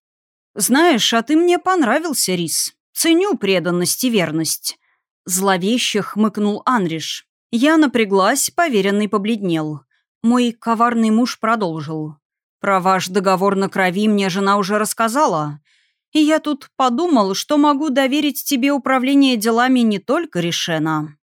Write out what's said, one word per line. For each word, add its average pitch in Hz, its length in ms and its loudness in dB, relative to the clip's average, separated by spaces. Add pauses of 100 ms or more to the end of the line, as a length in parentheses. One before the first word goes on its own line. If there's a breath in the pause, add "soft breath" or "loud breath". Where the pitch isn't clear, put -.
(540)
«Знаешь, 277 580 2
а 226 100 0
ты 311 140 0
мне 349 220 4
понравился, 320 760 0
Рис. 170 400 -4 (180)
Ценю 330 440 2
преданность 180 680 -2
и 254 60 0
верность», 160 680 -2 (460)
зловеще 190 760 -2
хмыкнул 208 640 -2
Анриш. 175 640 -4 (220)
Я 294 280 2
напряглась, 226 720 2
поверенный 208 580 0
побледнел. 190 720 -4 (420)
Мой 240 300 2
коварный 233 560 0
муж 233 320 0
продолжил. 160 760 -4 (440)
«Про 196 180 0
ваш 185 300 0
договор 190 480 0
на 196 140 -2
крови 190 360 0
мне 202 220 2
жена 196 300 0
уже 208 200 -2
рассказала. 208 800 -2 (520)
И 302 60 0
я 311 220 2
тут 294 360 -6
подумал, 254 580 2
что 294 220 -4
могу 294 320 2
доверить 277 560 -2
тебе 277 260 0
управление 269 680 2
делами 233 440 2
не 220 180 2
только 277 420 -4
Ришена, 156 760 -2 (140)